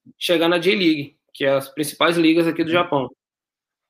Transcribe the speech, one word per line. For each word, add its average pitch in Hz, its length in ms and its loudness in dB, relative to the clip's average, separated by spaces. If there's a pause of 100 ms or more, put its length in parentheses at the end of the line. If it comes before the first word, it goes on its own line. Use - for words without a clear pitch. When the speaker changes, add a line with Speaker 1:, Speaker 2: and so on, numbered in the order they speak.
(180)
Speaker 1:
chegar 165 300 0
na 175 100 2
J-League, 165 580 0 (180)
que - 100 -6
é 139 60 2
as 139 180 -2
principais 156 480 -2
ligas 165 300 2
aqui 165 180 -2
do 156 40 -4
Speaker 2:
Uhum. 160 40 -4
Speaker 1:
Japão. 147 380 0 (800)